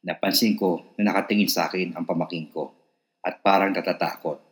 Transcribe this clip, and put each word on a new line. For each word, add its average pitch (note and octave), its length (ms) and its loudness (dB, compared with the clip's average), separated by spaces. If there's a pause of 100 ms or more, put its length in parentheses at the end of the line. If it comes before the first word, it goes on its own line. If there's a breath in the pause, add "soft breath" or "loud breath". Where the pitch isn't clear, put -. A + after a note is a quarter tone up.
Napansin G#2 560 0
ko F2 400 -2
na G#2 160 2
nakatingin G2+ 320 2
sa E2 240 0
akin F2+ 240 -4
ang E2+ 160 -6
pamaking E2 400 -4
ko D2+ 240 -8 (480)
at F#2 240 -4
parang G2 240 6
natatakot. F2 720 -4 (100)